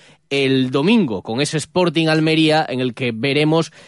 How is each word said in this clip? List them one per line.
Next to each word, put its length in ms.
el 400
domingo, 540
con 180
ese 160
Sporting 500
Almería 640
en 120
el 120
que 180
veremos 600